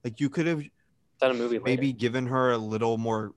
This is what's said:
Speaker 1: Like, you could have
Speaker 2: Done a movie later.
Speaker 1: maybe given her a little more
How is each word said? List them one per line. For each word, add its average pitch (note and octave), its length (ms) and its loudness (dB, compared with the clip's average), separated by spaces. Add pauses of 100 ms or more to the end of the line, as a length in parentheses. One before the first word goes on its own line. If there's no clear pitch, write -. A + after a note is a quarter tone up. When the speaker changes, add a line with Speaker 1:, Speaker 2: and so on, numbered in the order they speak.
Speaker 1:
Like, A2+ 160 -8
you C#3+ 100 2
could D#3+ 180 -2
have D#3+ 160 -2 (560)
Speaker 2:
Done C3 120 4
a - 20 0
movie A#2+ 260 0
later. - 60 -8
Speaker 1:
maybe C3 280 2
given A#2+ 340 0
her B2+ 240 2
a A#2 60 2
little A2 400 0
more A2 400 -2